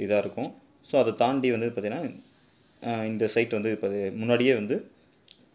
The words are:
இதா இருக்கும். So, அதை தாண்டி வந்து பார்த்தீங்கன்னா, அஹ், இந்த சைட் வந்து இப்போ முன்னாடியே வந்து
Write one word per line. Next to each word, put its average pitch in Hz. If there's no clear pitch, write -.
இதா 104
இருக்கும். 107
So, -
அதை 113
தாண்டி 127
வந்து 113
பார்த்தீங்கன்னா, 113
அஹ், 113
இந்த 110
சைட் 117
வந்து 110
இப்போ 104
முன்னாடியே 120
வந்து 107